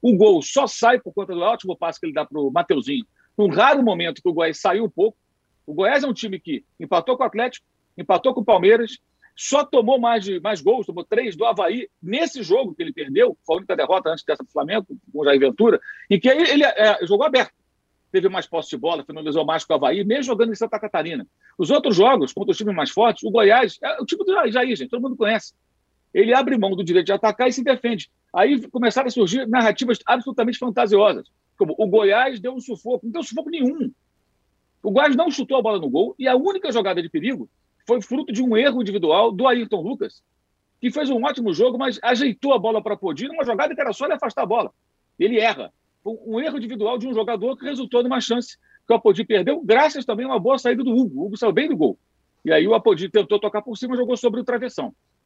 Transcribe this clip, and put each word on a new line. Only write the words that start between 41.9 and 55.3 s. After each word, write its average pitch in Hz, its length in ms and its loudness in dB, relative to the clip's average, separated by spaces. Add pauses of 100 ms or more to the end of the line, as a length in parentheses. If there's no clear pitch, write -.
ajeitou 247 520 0
a 240 60 4
bola 214 220 -2
pra 208 120 -4
Apodi 185 340 -6
numa 311 160 -6
jogada 247 300 -2
que 262 80 -6
era 262 120 -4
só 262 120 -8
ele - 80 -2
afastar 254 300 -6
a - 20 -4
bola. 208 260 -2 (460)
Ele 220 220 2
erra. 165 340 -2 (300)
Foi 220 220 -8
um 220 140 -6
erro 285 180 -6
individual 226 400 -4
de 233 100 -8
um 262 60 -6
jogador 220 440 -4
que - 80 -16
resultou 247 380 -2
numa 247 180 -2
chance 240 360 -4 (280)
que - 80 2
o - 20 4
Apodi 214 300 2
perdeu, 277 360 0
graças 277 440 2
também 233 200 -4
a 269 40 -6
uma 254 100 0
boa 247 180 2
saída 247 260 0
do 247 80 0
Hugo. 220 300 0
O 175 40 -4
Hugo 202 120 -8
saiu 220 140 0
bem 262 160 0
do 311 80 -2
gol. 151 220 0 (480)
E 156 60 0
aí 160 160 4
o 220 60 4
Apodi 196 360 2
tentou 202 300 2
tocar 208 220 -4
por 220 160 -12
cima 254 180 -6
e - 20 -4
jogou 247 180 -2
sobre 226 240 -2
o 247 40 -8
travessão. 240 500 -6 (320)